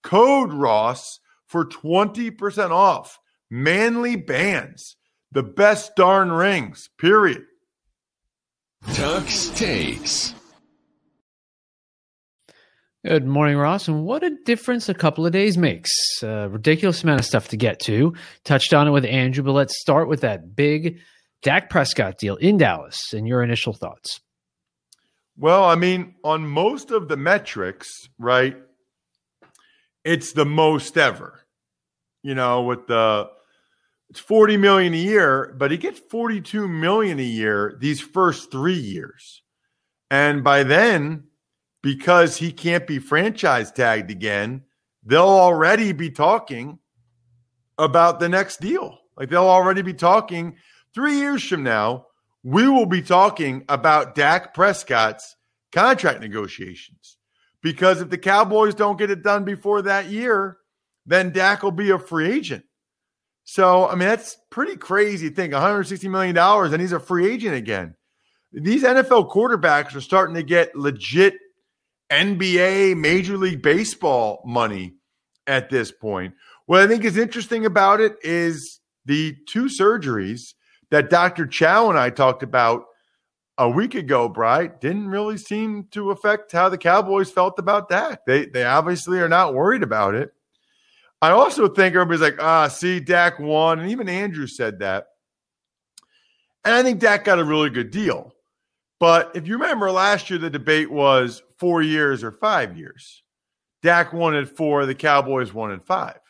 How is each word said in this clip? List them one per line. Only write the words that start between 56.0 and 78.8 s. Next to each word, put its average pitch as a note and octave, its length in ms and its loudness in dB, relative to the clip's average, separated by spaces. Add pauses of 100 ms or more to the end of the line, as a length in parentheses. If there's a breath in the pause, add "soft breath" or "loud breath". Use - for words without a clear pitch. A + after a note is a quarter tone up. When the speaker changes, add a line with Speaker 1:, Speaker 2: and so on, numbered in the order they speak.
Speaker 1:
negotiations. G2+ 1000 -14 (440)
Because F3+ 400 0
if E3+ 80 -10
the F3 80 -6
Cowboys G#3 580 2
don't G#3 240 -2
get G#3 100 -2
it F#3+ 140 -6
done G3+ 220 0
before G3+ 380 -4
that G3 240 -4
year, G3+ 500 -4 (480)
then F3+ 260 0
Dak F#3+ 320 0
will G3 80 0
be G3 200 -2
a F#3 60 2
free D#3+ 320 -4
agent. F3+ 360 -6 (800)
So, F#3 420 4
I - 80 -4
mean, F3+ 120 0
that's A3+ 300 -4 (120)
pretty F4 260 -8
crazy G3 540 -2
thing. E3 240 -6
a C#3 60 -2
hundred G3 260 0
sixty F#3+ 220 -10
million F#3+ 280 -2
dollars, F3+ 380 4
and E3 80 -2
he's F3+ 100 -4
a E3+ 80 -4
free F3+ 320 -2
agent A3+ 240 -6
again. G2+ 400 -6 (560)
These G3+ 320 -2
N B3+ 140 4
F C4 140 2
L A3 180 4
quarterbacks E3+ 640 0
are C#3 60 -10
starting F3+ 340 0
to E3 80 -6
get E3+ 320 0
legit C#3+ 600 0 (760)
N F3+ 280 0
B F3+ 220 0
A, F#3+ 340 2
Major F3 440 -2
League F#3 240 -4
Baseball D3 840 0
money G#2+ 500 -4 (520)
at C3 220 -2
this A#2+ 220 -4
point. F#2+ 440 -8 (320 soft breath)
What F3+ 140 6
I G3 60 8
think A3 160 0
is G3+ 140 -2
interesting A3+ 480 -4
about G3+ 340 2
it G#3+ 240 0
is E3 560 -6 (260)